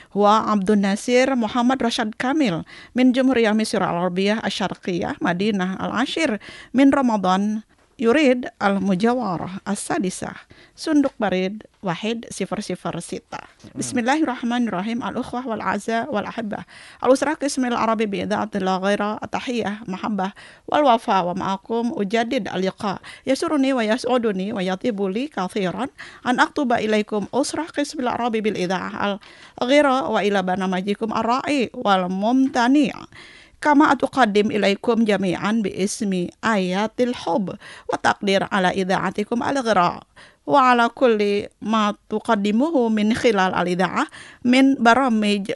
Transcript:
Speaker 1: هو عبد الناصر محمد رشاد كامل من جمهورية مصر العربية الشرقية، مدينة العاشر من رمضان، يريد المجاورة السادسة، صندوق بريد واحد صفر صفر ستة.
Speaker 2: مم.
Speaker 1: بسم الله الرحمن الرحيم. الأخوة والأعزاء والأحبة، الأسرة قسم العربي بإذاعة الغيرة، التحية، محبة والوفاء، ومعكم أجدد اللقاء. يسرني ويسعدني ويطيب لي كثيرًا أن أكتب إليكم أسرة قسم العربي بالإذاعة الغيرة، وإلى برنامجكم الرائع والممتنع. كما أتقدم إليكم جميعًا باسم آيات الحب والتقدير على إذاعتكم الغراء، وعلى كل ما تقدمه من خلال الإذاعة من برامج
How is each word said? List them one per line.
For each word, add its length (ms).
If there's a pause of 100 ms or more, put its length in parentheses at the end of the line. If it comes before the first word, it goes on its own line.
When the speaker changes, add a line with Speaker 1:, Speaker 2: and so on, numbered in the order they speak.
(180)
Speaker 1:
هو 100
عبد 440
الناصر 640
محمد 480
رشاد 360
كامل 440 (320)
من 160
جمهورية 400
مصر 260
العربية 680
الشرقية، 760
مدينة 520
العاشر 640 (360)
من 200
رمضان، 680 (380)
يريد 480 (160)
المجاورة 840 (180)
السادسة، 600 (480)
صندوق 440
بريد 440 (200)
واحد 480
صفر 280
صفر 400
ستة. 380 (280)
Speaker 2:
مم. 100
Speaker 1:
بسم 240
الله 240
الرحمن 440
الرحيم. 360
الأخوة 440
والأعزاء 680
والأحبة، 420 (460)
الأسرة 300
قسم 320
العربي 400
بإذاعة 500
الغيرة، 680
التحية، 640
محبة 440 (360)
والوفاء، 580
ومعكم 720
أجدد 500
اللقاء. 540 (260)
يسرني 460
ويسعدني 800
ويطيب 480
لي 260
كثيرًا 600 (400)
أن 120
أكتب 340
إليكم 600
أسرة 300
قسم 360
العربي 420
بالإذاعة 800 (420)
الغيرة، 480
وإلى 340
برنامجكم 680
الرائع 600
والممتنع. 1300 (560)
كما 300
أتقدم 600
إليكم 540
جميعًا 460
باسم 760 (180)
آيات 560
الحب 540 (340)
والتقدير 640
على 160
إذاعتكم 760
الغراء، 600 (420)
وعلى 440
كل 580 (140)
ما 340 (140)
تقدمه 800
من 240
خلال 400
الإذاعة 540 (360)
من 320
برامج 800